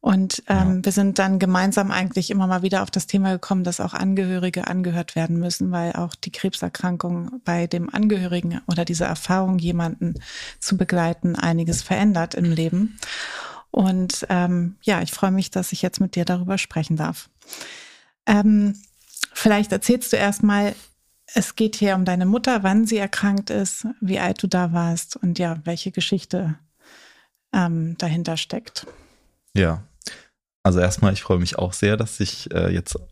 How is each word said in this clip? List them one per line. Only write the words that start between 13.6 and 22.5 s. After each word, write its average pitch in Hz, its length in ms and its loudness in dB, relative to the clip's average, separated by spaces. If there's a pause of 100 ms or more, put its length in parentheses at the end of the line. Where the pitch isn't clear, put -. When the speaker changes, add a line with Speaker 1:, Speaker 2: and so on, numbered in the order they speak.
Speaker 1:
Und, 185 600 2
ähm, 180 520 0
ja, 180 220 2
ich 156 80 -6
freue 190 200 0
mich, 190 200 0
dass 185 200 -4
ich - 120 -4
jetzt 185 160 -2
mit 190 160 0
dir 175 100 0
darüber 180 320 -2
sprechen 160 400 -2
darf. 156 320 -6 (960)
Ähm, 208 500 4 (580)
vielleicht 208 400 4
erzählst 240 400 0
du - 40 2
erstmal, 202 580 2 (580)
es - 220 -2
geht 214 200 2
hier 196 200 2
um 185 100 2
deine 180 200 2
Mutter, 233 380 2